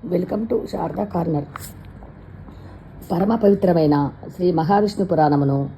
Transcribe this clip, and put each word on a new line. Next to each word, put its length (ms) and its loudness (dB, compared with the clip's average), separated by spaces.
Welcome 380 -2
to 240 -2
శారదా 320 -4
కార్నర్. 400 -2
పరమ 240 2
పవిత్రమైన 760 4
శ్రీ 160 0
మహావిష్ణు 540 2
పురాణమును 720 2